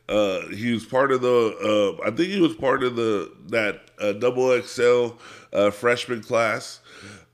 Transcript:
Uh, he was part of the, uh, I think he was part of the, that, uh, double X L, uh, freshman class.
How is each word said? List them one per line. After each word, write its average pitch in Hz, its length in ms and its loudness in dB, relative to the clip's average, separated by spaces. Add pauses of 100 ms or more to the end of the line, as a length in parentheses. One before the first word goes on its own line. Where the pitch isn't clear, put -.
Uh, 95 380 0
he 104 240 -4
was 110 140 -2
part 135 260 2
of 127 100 0
the, 107 800 2
uh, - 0 -
I 107 100 -2
think 170 180 0
he 202 100 -2
was 165 160 2
part 135 260 0
of 123 140 0
the, 110 360 -2 (160)
that, 107 520 -4
uh, 104 140 0
double 123 400 2
X 120 260 -4
L, 120 380 2 (340)
uh, 101 180 2
freshman 120 540 -2
class. 117 560 -2 (540)